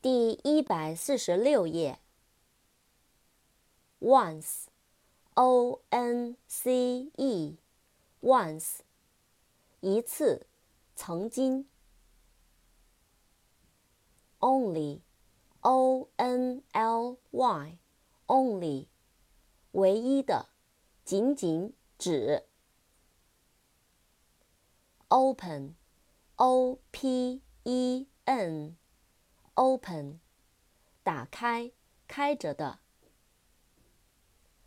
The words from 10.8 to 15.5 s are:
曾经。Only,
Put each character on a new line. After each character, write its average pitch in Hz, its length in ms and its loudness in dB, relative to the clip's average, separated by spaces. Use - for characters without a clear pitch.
曾 180 340 -8
经。 262 380 -2
Only, 185 640 0